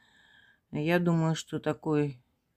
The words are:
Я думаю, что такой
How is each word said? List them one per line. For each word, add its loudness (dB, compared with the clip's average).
Я 0
думаю, 2
что -8
такой -2